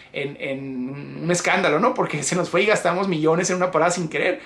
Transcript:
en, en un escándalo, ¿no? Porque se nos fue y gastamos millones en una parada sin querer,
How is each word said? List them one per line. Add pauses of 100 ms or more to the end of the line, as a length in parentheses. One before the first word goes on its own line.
(120)
en,
en
un
escándalo,
¿no?
Porque
se
nos
fue
y
gastamos
millones
en
una
parada
sin
querer,